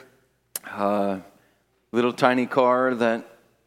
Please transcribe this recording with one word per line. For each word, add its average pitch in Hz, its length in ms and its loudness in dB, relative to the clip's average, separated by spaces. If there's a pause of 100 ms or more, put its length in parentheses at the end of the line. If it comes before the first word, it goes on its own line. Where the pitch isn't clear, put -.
(680)
uh, 101 500 -2 (720)
little 120 200 0
tiny 127 340 2
car 127 500 2
that 113 320 -2 (380)